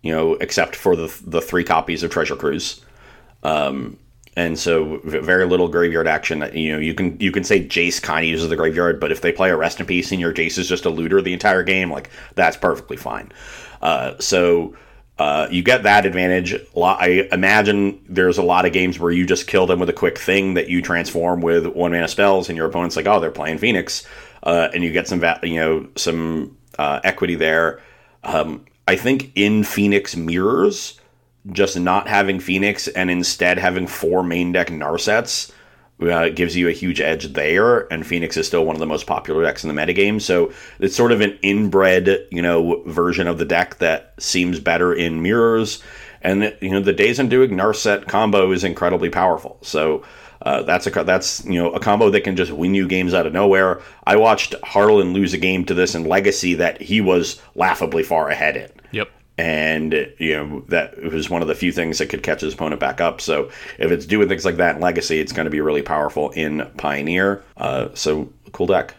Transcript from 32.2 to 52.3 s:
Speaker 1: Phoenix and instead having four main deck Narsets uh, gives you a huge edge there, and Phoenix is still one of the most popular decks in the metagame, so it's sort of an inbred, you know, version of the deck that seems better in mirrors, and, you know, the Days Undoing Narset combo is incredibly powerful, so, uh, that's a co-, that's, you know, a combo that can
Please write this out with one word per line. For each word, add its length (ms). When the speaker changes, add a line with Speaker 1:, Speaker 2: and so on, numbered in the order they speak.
Speaker 1:
Phoenix 500
and 200
instead 480
having 300
four 360
main 280
deck 160
Narsets 840
uh, 280
gives 260
you 120
a 40
huge 300
edge 320
there, 580
and 140
Phoenix 320
is 100
still 180
one 100
of 40
the 60
most 200
popular 380
decks 200
in 100
the 80
metagame, 400
so 300
it's 160
sort 160
of 100
an 200
inbred, 880
you 100
know, 440
version 420
of 100
the 80
deck 340
that 380
seems 420
better 340
in 280
mirrors, 640
and, 400
you 80
know, 100
the 140
Days 260
Undoing 320
Narset 560
combo 440
is 120
incredibly 460
powerful, 520
so, 420
uh, 200
that's 240
a 40
co-, 120
that's, 400
you 180
know, 100
a 80
combo 300
that 120
can 160